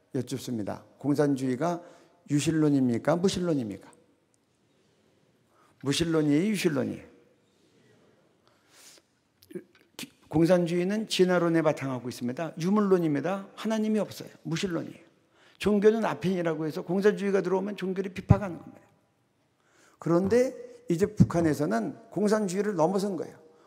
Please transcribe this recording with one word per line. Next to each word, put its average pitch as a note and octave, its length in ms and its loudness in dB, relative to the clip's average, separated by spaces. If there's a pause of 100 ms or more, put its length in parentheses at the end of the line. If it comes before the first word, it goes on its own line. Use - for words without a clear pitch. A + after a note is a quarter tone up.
(140)
여쭙습니다. A#2+ 720 -6 (140)
공산주의가 C#3+ 840 0 (480)
유실론입니까? C#3+ 840 2
무실론입니까? E3+ 760 -2 (1900)
무실론이에요? D#3 680 2
유실론이에요? C3+ 520 -2 (3000)
기-, - 140 -14 (180)
공산주의는 F3 800 2
진화론에 E3+ 540 2
바탕하고 C#3 460 -2
있습니다. B2+ 520 -6
유물론입니다. F#3 960 0
하나님이 G#3+ 420 -2
없어요. - 300 -8 (160)
무실론이에요. D#3+ 580 -6 (560)
종교는 G#3+ 460 4
아편이라고 E3 640 -2
해서 D3+ 160 -6
공산주의가 G3 600 2
들어오면 F#3+ 340 -2
종교를 F#3 360 -6
비판하는 F#3+ 460 2
겁니다. - 220 -20 (1200)
그런데 F#3+ 560 2 (340)
이제 F3+ 180 2
북한에서는 E3+ 920 0 (140)
공산주의를 G3+ 640 -2
넘어선 F#3 420 0
거예요. - 200 -10 (300)